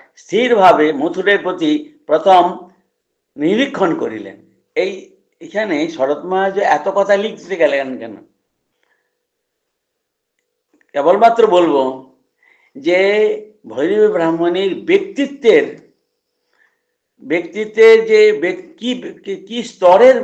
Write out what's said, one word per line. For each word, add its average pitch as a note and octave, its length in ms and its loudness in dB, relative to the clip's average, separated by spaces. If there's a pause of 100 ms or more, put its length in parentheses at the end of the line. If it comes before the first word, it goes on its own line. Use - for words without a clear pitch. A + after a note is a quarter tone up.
(160)
স্থিরভাবে F#3 800 2
মথুরের F3 460 -2
প্রতি D#3 540 -4 (120)
প্রথম F3 640 2 (680)
নিরীক্ষণ F#3+ 580 -2
করিলেন। G#2+ 420 -10 (380)
এই F#3+ 400 -6 (300)
এখানে G3 320 -6 (180)
শরৎ C#3+ 340 -4
মহারাজ F#3+ 280 -4 (200)
এত D3 80 -8 (120)
কথা G3+ 160 0 (100)
লিখতে E3+ 380 -10
গেলেন C#3 260 0 (140)
কেন? A2+ 140 -14 (2750)
কেবলমাত্র G#3 500 2 (120)
বলবো D3+ 280 2 (920)
যে E3 240 0 (720)
ভৈরবী G3+ 440 0
ব্রাহ্মণীর E3+ 560 -2 (180)
ব্যক্তিত্বের, G3+ 760 0 (1700)
ব্যক্তিত্বের G#3+ 640 2 (140)
যে G#3+ 100 4 (200)
ব্যক-, F3+ 280 -6 (100)
কি, A#3+ 120 -6 (320)
কি, G3 100 -10 (140)
কি A3+ 100 -10 (140)
স্তরের G#3+ 520 4